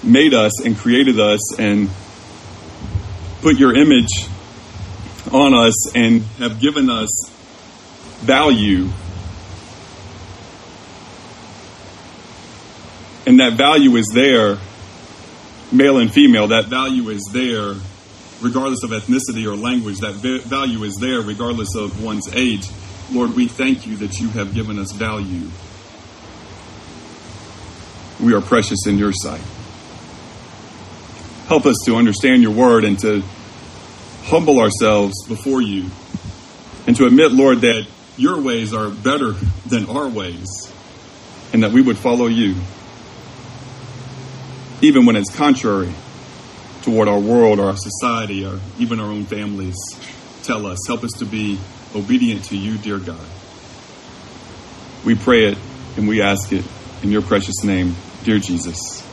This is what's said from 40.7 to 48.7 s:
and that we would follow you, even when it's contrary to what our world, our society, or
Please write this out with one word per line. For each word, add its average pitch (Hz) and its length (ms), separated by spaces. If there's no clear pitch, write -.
and 113 100
that 104 80
we 123 100
would 120 160
follow 120 300
you, 113 280
even 135 240
when 113 120
it's 98 180
contrary 110 560
to 123 80
what 110 180
our 101 100
world, 110 400
our 98 160
society, 104 720
or 95 140